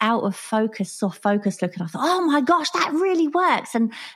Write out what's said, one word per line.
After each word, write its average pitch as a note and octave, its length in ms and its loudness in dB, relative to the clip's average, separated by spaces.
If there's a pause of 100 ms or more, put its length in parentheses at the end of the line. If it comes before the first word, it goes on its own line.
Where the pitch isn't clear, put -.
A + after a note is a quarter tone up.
out A3 220 2
of G3 120 -2
focus, A3 560 -4
soft - 300 -4
focus G3+ 400 0
look. F3+ 140 -4
And F3 80 -6
I - 40 -4
thought, - 160 -8
"Oh F4+ 220 2
my D4 160 2
gosh, E4+ 300 2
that - 220 0
really E4+ 340 2
works." E4 480 0
And A3+ 160 2
it - 60 -18 (180)